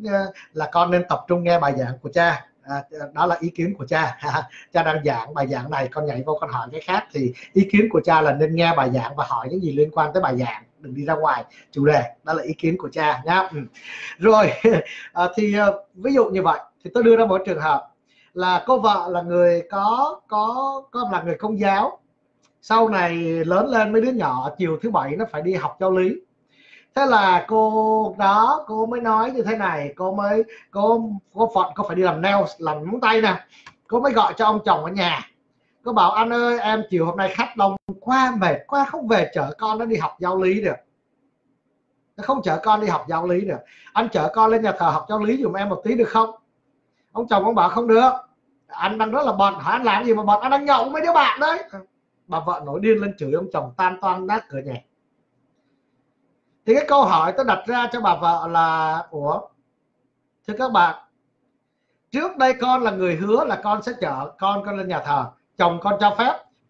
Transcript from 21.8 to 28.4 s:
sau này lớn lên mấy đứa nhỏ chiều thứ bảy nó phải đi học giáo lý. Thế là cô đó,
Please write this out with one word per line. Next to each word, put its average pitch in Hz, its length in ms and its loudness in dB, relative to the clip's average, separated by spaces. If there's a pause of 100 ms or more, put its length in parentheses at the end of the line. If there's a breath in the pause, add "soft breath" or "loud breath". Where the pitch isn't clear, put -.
sau 220 280 4
này 175 260 0 (300)
lớn 190 220 2
lên 214 260 0
mấy 226 80 4
đứa 254 100 2
nhỏ 139 460 -2
chiều 160 240 -2
thứ 226 100 -4
bảy 143 240 -2
nó 220 160 -4
phải 151 100 -8
đi 180 120 -2
học 151 260 -6
giáo 190 120 0
lý. 185 240 0 (800 soft breath)
Thế 277 100 2
là 202 420 4
cô 220 720 2
đó, 214 500 2